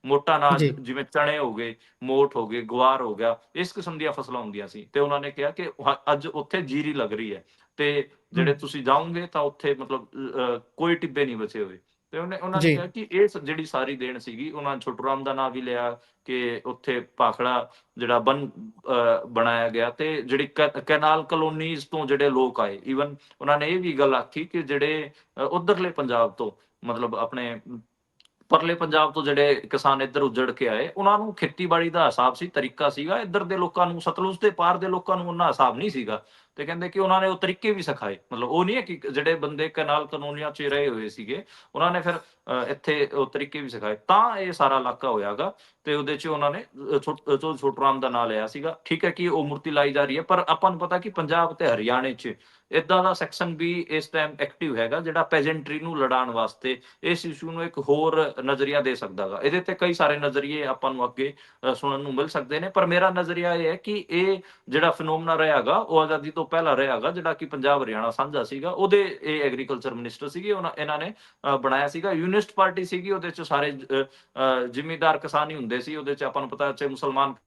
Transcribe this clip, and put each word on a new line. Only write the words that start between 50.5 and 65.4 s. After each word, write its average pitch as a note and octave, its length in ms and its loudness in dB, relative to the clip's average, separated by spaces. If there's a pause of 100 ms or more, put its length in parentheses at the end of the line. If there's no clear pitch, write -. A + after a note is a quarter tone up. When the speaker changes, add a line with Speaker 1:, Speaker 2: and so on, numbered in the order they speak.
Speaker 1:
ਨੂੰ E3+ 100 -6
ਪਤਾ F3+ 180 0
ਕਿ F3+ 100 -6
ਪੰਜਾਬ E3 460 2
ਤੇ E3 120 0
ਹਰਿਆਣੇ B2 480 2
'ਚ A2+ 200 -8 (380)
ਏਦਾਂ F3 320 4
ਦਾ F#3 80 4
ਸੈਕਸ਼ਨ E3+ 440 -4
ਵੀ E3+ 320 -2
ਇਸ D3+ 200 -4
ਟਾਈਮ D3+ 320 -2
ਐਕਟਿਵ C#3+ 360 -4
ਹੈਗਾ A#2 240 0
ਜਿਹੜਾ E3 220 0
ਪੈਜੈਂਟਰੀ D3+ 580 0
ਨੂੰ D#3+ 180 -6
ਲੜਾਉਣ B2+ 320 2
ਵਾਸਤੇ A#2 500 -4 (220)
ਇਸ E3+ 240 -2
ਇਸ਼ੂ D#3+ 240 -8
ਨੂੰ E3 140 -6
ਇੱਕ E3 140 -8
ਹੋਰ D3+ 560 2 (100)
ਨਜ਼ਰੀਆ C#3+ 360 2
ਦੇ C3 140 0
ਸਕਦਾ G2 340 -6
ਗਾ। G2 140 -6
ਇਹਦੇ D#3+ 180 2
ਤੇ F3+ 140 -4
ਕਈ F3+ 180 2
ਸਾਰੇ D3 260 2
ਨਜ਼ਰੀਏ C#3+ 460 -2
ਆਪਾਂ C3 300 -2
ਨੂੰ B2 100 0
ਅੱਗੇ, C3+ 300 -4 (360)
ਅ, B2 40 0
ਸੁਣਨ C#3 260 -2
ਨੂੰ C#3+ 140 -6
ਮਿਲ C#3+ 140 0
ਸਕਦੇ D3+ 320 -4
ਨੇ, F3+ 80 -6
ਪਰ F#3 180 2
ਮੇਰਾ F3+ 240 4
ਨਜ਼ਰੀਆ F3 440 0
ਇਹ E3 140 0
ਹੈ F3 80 0
ਕਿ G#3 340 -4
ਇਹ F#3 280 2 (300)
ਜਿਹੜਾ D#3 220 4
ਫੀਨੋਮੀਨਾ D#3+ 480 0
ਰਿਹਾ D3+ 220 4